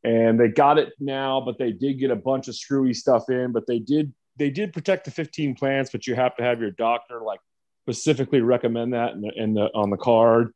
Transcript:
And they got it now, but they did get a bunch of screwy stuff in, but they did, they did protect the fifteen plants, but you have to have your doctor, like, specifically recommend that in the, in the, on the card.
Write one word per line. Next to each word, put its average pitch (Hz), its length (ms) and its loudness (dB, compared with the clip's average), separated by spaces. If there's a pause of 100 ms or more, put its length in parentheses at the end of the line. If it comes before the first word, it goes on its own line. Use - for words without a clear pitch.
And 113 340 4
they 120 100 6
got 147 300 4
it - 220 -2
now, 135 400 -2
but 117 180 -8
they 120 140 -2
did 131 260 -4
get 131 120 -2
a 117 60 0
bunch 131 320 -4
of 117 60 -12
screwy 135 400 -2
stuff 117 360 0
in, 127 200 -2
but 117 160 -2
they 120 120 -2
did, 139 340 -2 (240)
they 143 140 -2
did 175 220 -6
protect 185 340 -4
the 143 40 -12
fifteen 147 440 -6
plants, 135 360 -2
but - 160 -10
you 123 80 -2
have 127 220 0
to 120 60 -6
have 120 180 0
your 107 120 -4
doctor, 117 520 -4
like, 104 160 -8 (440)
specifically 131 580 0
recommend 120 500 0
that 117 220 -2
in 101 80 -10
the, 104 120 -8
in 110 200 -2
the, 104 100 2 (100)
on 101 160 0
the 98 60 0
card. 117 600 4